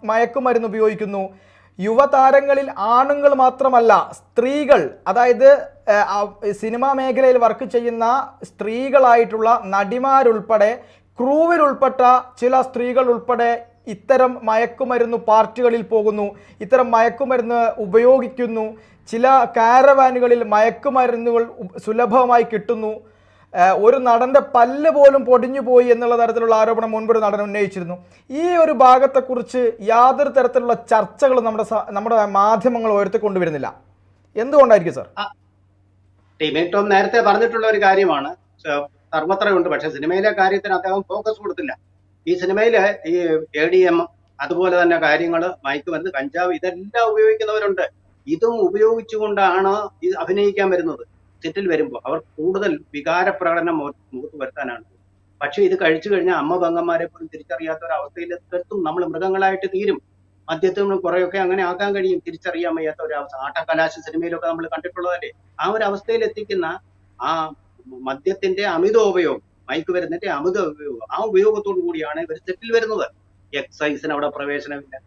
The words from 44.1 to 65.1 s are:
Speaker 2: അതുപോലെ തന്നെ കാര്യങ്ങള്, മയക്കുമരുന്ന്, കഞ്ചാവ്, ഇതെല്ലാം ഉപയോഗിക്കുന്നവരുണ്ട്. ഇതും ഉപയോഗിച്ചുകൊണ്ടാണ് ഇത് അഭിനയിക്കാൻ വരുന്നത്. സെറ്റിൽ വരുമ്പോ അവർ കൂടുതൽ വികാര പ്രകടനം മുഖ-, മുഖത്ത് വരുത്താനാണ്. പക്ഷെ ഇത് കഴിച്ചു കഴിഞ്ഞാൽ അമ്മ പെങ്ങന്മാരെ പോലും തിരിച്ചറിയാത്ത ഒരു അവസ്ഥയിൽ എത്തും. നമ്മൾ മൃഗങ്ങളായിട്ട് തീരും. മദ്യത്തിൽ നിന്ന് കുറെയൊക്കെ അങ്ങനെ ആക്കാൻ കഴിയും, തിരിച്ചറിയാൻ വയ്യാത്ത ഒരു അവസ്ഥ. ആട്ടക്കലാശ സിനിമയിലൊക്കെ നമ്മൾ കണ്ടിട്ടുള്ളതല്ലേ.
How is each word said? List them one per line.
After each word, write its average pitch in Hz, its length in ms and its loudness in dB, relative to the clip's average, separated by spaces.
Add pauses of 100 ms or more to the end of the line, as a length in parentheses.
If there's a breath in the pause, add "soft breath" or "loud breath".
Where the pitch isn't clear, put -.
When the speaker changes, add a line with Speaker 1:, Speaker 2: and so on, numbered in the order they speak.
Speaker 2:
അതുപോലെ 175 400 0
തന്നെ 170 160 2
കാര്യങ്ങള്, 165 560 -2 (120)
മയക്കുമരുന്ന്, 156 460 -6
കഞ്ചാവ്, 170 420 -6
ഇതെല്ലാം 202 580 -4
ഉപയോഗിക്കുന്നവരുണ്ട്. 214 800 0 (380)
ഇതും 226 340 -2
ഉപയോഗിച്ചുകൊണ്ടാണ് 202 1300 0 (140)
ഇത് 185 140 -2
അഭിനയിക്കാൻ 196 520 -2
വരുന്നത്. 165 380 -4 (360)
സെറ്റിൽ 180 260 -6
വരുമ്പോ 156 360 -2
അവർ 156 140 -6
കൂടുതൽ 180 600 -4 (140)
വികാര 165 360 -2
പ്രകടനം 170 480 -2
മുഖ-, 147 160 -8 (200)
മുഖത്ത് 143 280 -14
വരുത്താനാണ്. 127 420 -12 (580)
പക്ഷെ 143 200 -4
ഇത് 180 200 0
കഴിച്ചു 160 280 -2
കഴിഞ്ഞാൽ 180 260 0
അമ്മ 156 220 -2
പെങ്ങന്മാരെ 330 480 -2
പോലും 320 280 -16
തിരിച്ചറിയാത്ത 160 460 -10
ഒരു 165 140 -8
അവസ്ഥയിൽ 170 400 -10
എത്തും. 180 500 -8
നമ്മൾ 170 220 -4
മൃഗങ്ങളായിട്ട് 190 640 -4
തീരും. 190 340 -4 (480)
മദ്യത്തിൽ 185 320 -2
നിന്ന് 196 140 -2
കുറെയൊക്കെ 180 420 -2
അങ്ങനെ 185 260 -2
ആക്കാൻ 196 320 -4
കഴിയും, 185 320 -2
തിരിച്ചറിയാൻ 165 480 -8
വയ്യാത്ത 160 300 -8
ഒരു 156 80 -8
അവസ്ഥ. 143 220 -10
ആട്ടക്കലാശ 160 560 -4
സിനിമയിലൊക്കെ 165 560 -8
നമ്മൾ 165 200 -8
കണ്ടിട്ടുള്ളതല്ലേ. 170 640 -10 (280)